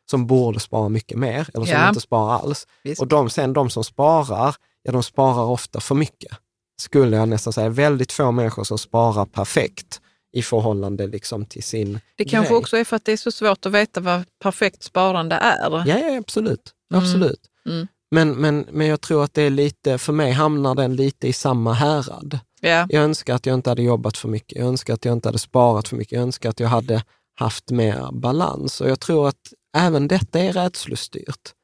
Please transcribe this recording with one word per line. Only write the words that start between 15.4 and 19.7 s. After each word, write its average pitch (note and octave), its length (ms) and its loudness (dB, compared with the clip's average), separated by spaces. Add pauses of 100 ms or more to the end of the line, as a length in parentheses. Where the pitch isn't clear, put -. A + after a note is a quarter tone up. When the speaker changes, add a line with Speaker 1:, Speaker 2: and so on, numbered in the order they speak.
Speaker 1:
Ja, E3 140 -2 (140)
ja, C#4+ 200 -2
absolut. G#3+ 540 -4 (220)
Speaker 2:
Mm. F3+ 100 4
Speaker 1:
Absolut. F3+ 360 2 (260)
Speaker 2:
Mm. E3 200 -6 (240)
Speaker 1:
Men, D#3+ 220 4
men, D3 400 0
men D3+ 140 0
jag D3+ 140 0
tror D3 240 2
att - 100 -6
det D3+ 80 2
är C#3+ 80 4
lite, C#3 480 0